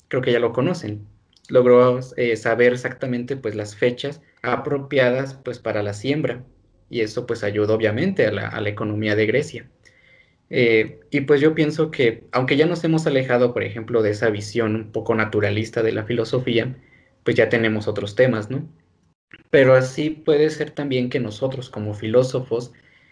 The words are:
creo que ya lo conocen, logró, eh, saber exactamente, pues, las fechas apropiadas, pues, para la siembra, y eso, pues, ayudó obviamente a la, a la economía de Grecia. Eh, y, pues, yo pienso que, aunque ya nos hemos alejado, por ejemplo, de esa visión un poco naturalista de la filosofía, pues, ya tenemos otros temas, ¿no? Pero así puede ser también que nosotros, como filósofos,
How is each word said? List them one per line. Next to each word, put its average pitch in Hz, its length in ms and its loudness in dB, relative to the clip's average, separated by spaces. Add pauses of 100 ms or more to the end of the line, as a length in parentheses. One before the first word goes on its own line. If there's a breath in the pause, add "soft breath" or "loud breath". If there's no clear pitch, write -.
creo 131 140 -2
que 123 100 0
ya 117 80 4
lo 117 120 0
conocen, 117 540 -4 (420)
logró, 123 520 6 (160)
eh, 117 200 0
saber 120 380 2
exactamente, 123 640 -6
pues, 110 180 -6
las 104 220 -8
fechas 127 460 -2 (200 soft breath)
apropiadas, 131 920 -2
pues, - 240 -10
para 107 240 -4
la 101 120 -4
siembra, 131 500 -4 (460)
y 120 100 -4
eso, 110 260 -4
pues, 110 180 -6
ayudó 104 300 0
obviamente 110 520 0
a 101 60 0
la, 104 160 -6
a 110 120 -8
la 104 80 -4
economía 107 480 -2
de 107 100 2
Grecia. 123 420 -4 (840 soft breath)
Eh, 113 500 2 (100)
y, 147 120 -2
pues, 139 180 4
yo 156 140 4
pienso 156 360 0
que, - 420 -2
aunque 131 240 0
ya 156 100 4
nos 170 180 -4
hemos 160 220 2
alejado, 127 460 2
por 104 120 -4
ejemplo, 110 380 -2
de 104 80 2
esa 107 200 0
visión 107 460 -2
un 107 160 -8
poco 113 220 -2
naturalista 107 680 0
de 110 100 0
la 110 120 -4
filosofía, 120 720 -2 (480 soft breath)
pues, 117 120 2
ya 113 120 4
tenemos 110 400 0
otros 104 260 -6
temas, 113 360 2
¿no? 147 180 -8 (840)
Pero 131 240 6
así 139 360 0
puede 151 400 2
ser 151 200 -8
también 127 400 -4
que 127 100 -4
nosotros, 127 500 -6
como 104 240 -6
filósofos, 117 800 0 (400 soft breath)